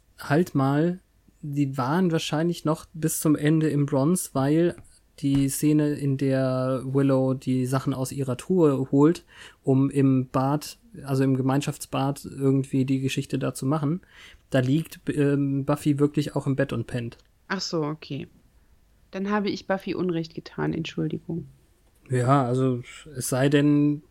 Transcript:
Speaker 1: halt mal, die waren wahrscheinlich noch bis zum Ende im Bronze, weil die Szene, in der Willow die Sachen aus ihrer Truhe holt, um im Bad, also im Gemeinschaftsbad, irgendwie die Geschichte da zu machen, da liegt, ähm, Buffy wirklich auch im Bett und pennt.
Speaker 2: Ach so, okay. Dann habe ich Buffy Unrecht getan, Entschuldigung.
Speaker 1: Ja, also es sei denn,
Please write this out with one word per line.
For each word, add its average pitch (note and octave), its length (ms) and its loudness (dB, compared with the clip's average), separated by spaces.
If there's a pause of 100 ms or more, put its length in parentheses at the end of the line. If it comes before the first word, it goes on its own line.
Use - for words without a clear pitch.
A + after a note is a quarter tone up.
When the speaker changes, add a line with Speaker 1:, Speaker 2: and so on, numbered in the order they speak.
(200)
Speaker 1:
halt D#3+ 360 0
mal, D3 440 0 (420)
die C#3+ 360 -4
waren D#3+ 340 0
wahrscheinlich E3 540 -2
noch D#3 280 -2
bis D#3+ 260 -4
zum D3+ 160 2
Ende D#3 340 2
im C#3+ 160 2
Bronze, C#3+ 480 0
weil D#3 420 2 (440)
die C#3 300 0
Szene, D3 440 2
in C#3 240 -2
der C3 680 0
Willow C3 520 2
die B2+ 320 -2
Sachen C3+ 260 -2
aus B2+ 180 -4
ihrer C3+ 260 -4
Truhe D3 540 2
holt, D3 320 6 (400)
um C3+ 280 4
im C3+ 380 2
Bad, C3+ 480 -2 (280)
also C3+ 180 2
im C3+ 140 2
Gemeinschaftsbad, C3+ 880 -2
irgendwie C3+ 600 0
die C3+ 140 0
Geschichte C3+ 380 -4
da C3 160 -4
zu - 140 -8
machen, C#3+ 340 -2 (480)
da C3+ 100 2
liegt, C3+ 400 0 (100)
ähm, C#3 560 0
Buffy C#3+ 340 0
wirklich D3 360 0
auch C#3 120 -4
im C3+ 80 0
Bett C3+ 180 -2
und A#2 140 -4
pennt. A#2+ 300 -8 (360)
Speaker 2:
Ach F#3+ 60 -4
so, E3+ 240 -4
okay. D3 460 -8 (840)
Dann G3 180 -6
habe G#3 200 0
ich - 180 -6
Buffy F#3+ 260 -4
Unrecht E3 420 -4
getan, D#3 380 -6
Entschuldigung. E3 720 -6 (640)
Speaker 1:
Ja, B2+ 360 2
also B2+ 360 0 (360)
es B2 100 -6
sei C3+ 220 2
denn, D3 600 4